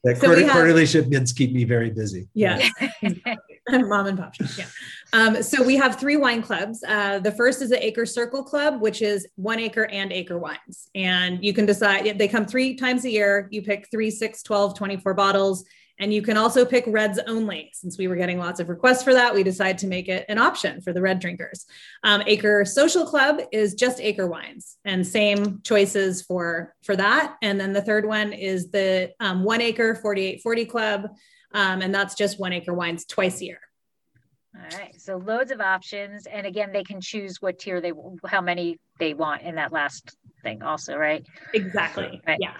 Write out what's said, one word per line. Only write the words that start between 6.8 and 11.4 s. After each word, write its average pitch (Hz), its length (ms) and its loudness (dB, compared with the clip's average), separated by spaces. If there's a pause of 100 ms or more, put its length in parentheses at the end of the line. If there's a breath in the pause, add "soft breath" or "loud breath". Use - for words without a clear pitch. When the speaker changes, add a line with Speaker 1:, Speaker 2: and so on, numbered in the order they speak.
Speaker 2:
Uh, 202 340 0
the 208 120 0
first 247 300 2
is 247 80 -4
the 247 140 2
Acre 220 220 -2
Circle 240 380 -4
Club, 285 380 0
which 214 200 -2
is 202 240 -2 (100)
one 220 240 -4
acre 220 260 -2
and 196 260 -6
acre 180 260 -6
wines. - 580 -12
And 180 480 0